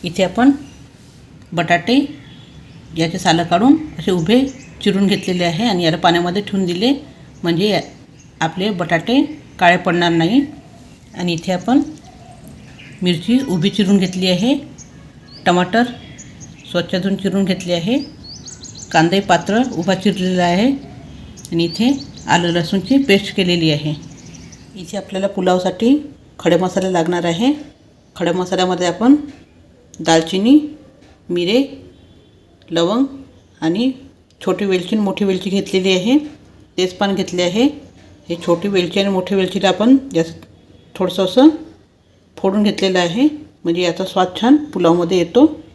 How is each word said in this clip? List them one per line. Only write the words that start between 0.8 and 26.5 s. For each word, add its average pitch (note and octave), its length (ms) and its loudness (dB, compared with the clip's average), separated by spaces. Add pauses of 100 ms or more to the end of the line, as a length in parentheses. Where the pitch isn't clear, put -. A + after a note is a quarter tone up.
बटाटे F3 680 0 (760)
याचे E3 220 -2
सालं E3+ 240 2
काढून G3+ 340 2 (220)
असे F3 120 -2
उभे F#3+ 340 2 (380)
चिरून G3 240 2
घेतलेले F#3 360 -2
आहे E3+ 240 -2
आणि F3+ 160 0
याला D#3+ 140 2
पाण्यामध्ये F3 440 2
ठेवून F#3+ 240 -2
दिले F#3 280 0 (500)
म्हणजे F3 380 0 (600)
आपले F#3 280 -2
बटाटे F3+ 760 -2 (160)
काळे F3+ 180 6
पडणार F3 340 0
नाही. E3+ 300 2 (760)
आणि F3 180 -4
इथे E3 180 -6
आपण A3+ 300 0 (1200)
मिरची F3+ 380 0 (100)
उभी F#3+ 200 0
चिरून G3+ 280 2
घेतली F#3 300 0
आहे, F#3+ 280 2 (920)
टमाटर F3+ 380 2 (880)
स्वच्छ F3 240 -4
धुवून G3 200 -2
चिरून G3 300 -2
घेतले F3+ 280 -4
आहे, G#3+ 440 -4 (760)
कांदे E3+ 280 4
पातळ G3 440 0 (100)
उभा F#3+ 220 0
चिरलेला F#3 480 0
आहे F#3 280 2 (800)
आणि E3+ 120 0
इथे A#3 420 0 (220)
आलं E3+ 200 2
लसूणची F3 500 0
पेस्ट G3+ 380 2
केलेली F3 360 2
आहे. D3 240 -2 (800)
इथे F#3+ 220 -12
आपल्याला F#3+ 300 -6
पुलावसाठी F#3 840 2 (280)
खडे F3 180 4